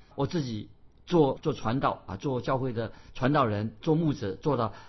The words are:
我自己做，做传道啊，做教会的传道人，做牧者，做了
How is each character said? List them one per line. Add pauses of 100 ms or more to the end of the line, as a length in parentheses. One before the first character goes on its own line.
(160)
我
自
己 (360)
做，
做
传
道
啊，
做
教
会
的 (220)
传
道
人，
做
牧
者，
做
了 (160)